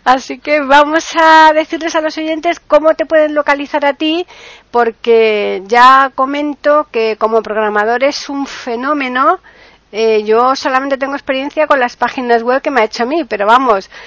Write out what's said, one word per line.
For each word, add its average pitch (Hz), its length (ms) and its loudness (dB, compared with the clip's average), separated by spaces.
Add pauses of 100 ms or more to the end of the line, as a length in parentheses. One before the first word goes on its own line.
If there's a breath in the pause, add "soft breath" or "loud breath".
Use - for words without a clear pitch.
Así 262 340 -2
que 294 220 -2
vamos 294 440 2 (140)
a 320 340 6
decirles 311 440 -2
a 320 40 -2
los 311 180 -4
oyentes 320 420 -4
cómo 302 340 2
te 311 120 -4
pueden 311 280 2
localizar 285 520 -2
a 285 80 0
ti, 320 320 -4 (440 loud breath)
porque 220 960 0
ya 254 480 4
comento 294 800 -2
que 220 240 -2
como 220 260 0
programador 214 600 -2
es 285 240 -4
un 277 180 -8
fenómeno. 269 920 -2 (560 soft breath)
Eh, 220 280 0
yo 240 320 2
solamente 269 420 -2
tengo 269 160 -6
experiencia 285 540 -4
con 285 100 2
las 247 180 -4
páginas 240 460 -2
web 247 180 0
que 294 120 -4
me 262 80 0
ha 214 40 2
hecho 226 200 -4
a - 20 -4
mí, 311 220 -2
pero 202 180 -4
vamos, 233 420 2 (180 loud breath)